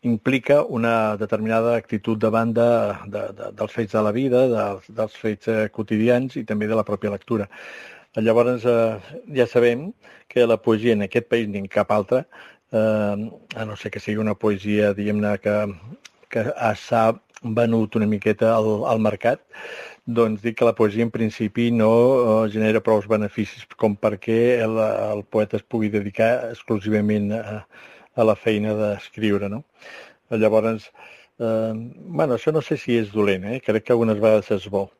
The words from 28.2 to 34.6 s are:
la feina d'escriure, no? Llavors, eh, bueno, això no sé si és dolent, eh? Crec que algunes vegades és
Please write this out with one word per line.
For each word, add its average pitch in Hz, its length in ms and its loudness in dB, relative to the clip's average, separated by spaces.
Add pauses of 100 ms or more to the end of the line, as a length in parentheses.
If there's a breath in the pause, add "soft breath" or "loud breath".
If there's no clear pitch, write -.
la 107 100 4
feina 107 400 0
d'escriure, 104 760 -2
no? 110 140 -8 (680 loud breath)
Llavors, 110 580 2 (500 loud breath)
eh, 110 360 -2
bueno, 135 600 -4
això 135 180 -2
no 156 100 0
sé 151 140 -4
si 123 200 -2
és 104 160 -2
dolent, 101 320 0
eh? 120 160 -6
Crec 107 260 0
que - 80 2
algunes 113 240 2
vegades 107 320 4
és 98 180 -4